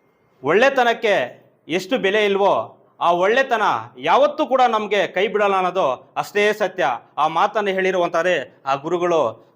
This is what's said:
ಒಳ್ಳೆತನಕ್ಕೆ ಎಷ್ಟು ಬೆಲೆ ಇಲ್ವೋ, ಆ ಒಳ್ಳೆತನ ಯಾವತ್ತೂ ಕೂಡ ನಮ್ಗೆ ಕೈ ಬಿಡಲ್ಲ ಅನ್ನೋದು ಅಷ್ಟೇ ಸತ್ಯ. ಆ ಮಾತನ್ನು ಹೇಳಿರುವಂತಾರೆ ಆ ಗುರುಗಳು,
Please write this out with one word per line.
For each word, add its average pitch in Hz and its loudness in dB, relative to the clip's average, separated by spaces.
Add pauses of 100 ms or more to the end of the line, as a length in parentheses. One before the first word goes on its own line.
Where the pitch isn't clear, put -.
(440)
ಒಳ್ಳೆತನಕ್ಕೆ 226 0 (220)
ಎಷ್ಟು 185 -4
ಬೆಲೆ 202 0
ಇಲ್ವೋ, 190 0 (160)
ಆ 160 2
ಒಳ್ಳೆತನ 220 0 (360)
ಯಾವತ್ತೂ 269 0
ಕೂಡ 262 0
ನಮ್ಗೆ 208 0
ಕೈ 185 -2
ಬಿಡಲ್ಲ 202 0
ಅನ್ನೋದು 180 -2
ಅಷ್ಟೇ 208 0
ಸತ್ಯ. 190 -2 (300)
ಆ 147 2
ಮಾತನ್ನು 196 0
ಹೇಳಿರುವಂತಾರೆ 180 -2
ಆ 135 -2
ಗುರುಗಳು, 160 -2